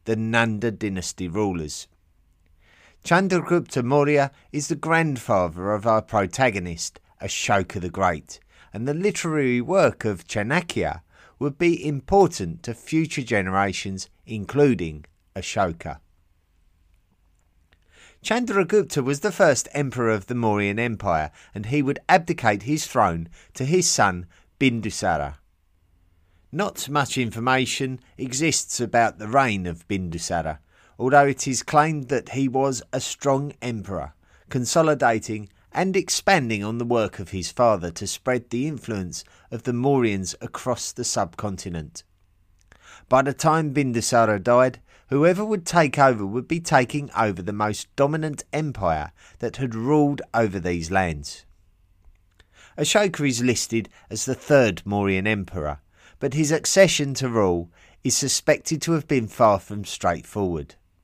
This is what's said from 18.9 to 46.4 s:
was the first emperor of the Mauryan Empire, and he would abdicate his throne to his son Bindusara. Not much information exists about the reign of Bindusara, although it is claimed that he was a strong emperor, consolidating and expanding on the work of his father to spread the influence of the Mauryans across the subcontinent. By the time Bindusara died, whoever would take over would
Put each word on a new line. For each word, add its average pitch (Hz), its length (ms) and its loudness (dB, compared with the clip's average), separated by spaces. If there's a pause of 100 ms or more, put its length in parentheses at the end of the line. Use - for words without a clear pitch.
was 143 200 -2
the 208 100 0
first 160 420 4
emperor 127 360 0
of 107 160 0
the 123 100 -6
Mauryan 104 440 2
Empire, 98 520 -2 (240)
and 101 120 -8
he 147 140 0
would 139 180 -2 (100)
abdicate 160 540 2
his 151 240 -4
throne 85 420 2 (240)
to - 100 -6
his 160 260 2
son 92 360 2 (340)
Bindusara. 101 760 0 (1160)
Not 185 360 -6
much 139 280 -2
information 127 840 -2 (160)
exists 131 640 -2
about 110 380 2
the 107 100 -10
reign 113 360 2
of 85 220 -8
Bindusara, 82 720 -4 (420)
although 139 260 6
it 139 220 -2
is 127 160 -4
claimed 151 460 0
that 131 220 -4
he 135 180 -2
was 131 420 0
a 131 80 -4
strong 139 600 -2
emperor, 95 540 -8 (340)
consolidating 120 1000 0 (240)
and 185 240 -2
expanding 139 680 0
on 110 160 -4
the 120 60 -4
work 117 360 0
of 92 100 -12
his 92 240 -8
father 104 380 2
to 101 140 -12
spread 123 440 -4
the 123 180 -4
influence 104 560 -8 (260)
of 117 140 -10
the 127 80 -2
Mauryans 120 720 0
across - 500 -6
the 120 140 -8
subcontinent. 90 960 -6 (1040)
By 127 140 6
the 135 120 -2
time 156 400 2
Bindusara 117 720 2
died, 120 380 4 (260)
whoever 175 380 2
would 208 200 -4
take 156 320 4
over 127 280 6
would 117 240 -6